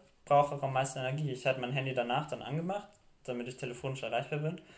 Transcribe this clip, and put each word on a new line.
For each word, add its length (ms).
braucht 280
auch 100
am 100
meisten 280
Energie. 320
Ich 140
hatte 140
mein 120
Handy 200
danach 360
dann 140
angemacht, 460
damit 240
ich 80
telefonisch 460
erreichbar 380
bin, 200